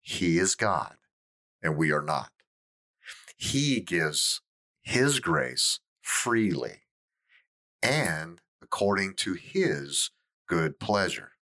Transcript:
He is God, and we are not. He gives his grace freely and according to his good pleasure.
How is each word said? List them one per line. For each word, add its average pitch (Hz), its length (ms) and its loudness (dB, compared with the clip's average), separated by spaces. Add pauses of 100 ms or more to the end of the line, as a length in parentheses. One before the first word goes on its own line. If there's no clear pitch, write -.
He 87 380 2
is 95 160 2
God, 98 400 0 (640)
and 80 140 -2
we 76 160 2
are 76 100 2
not. 76 300 -4 (1040)
He 135 460 0
gives 80 600 0 (400)
his 135 380 2
grace - 640 0 (200)
freely 98 840 0 (1000)
and 85 560 0 (220)
according 98 540 0
to - 180 -4
his 76 800 -2 (360)
good 80 320 0
pleasure. 101 540 -2 (120)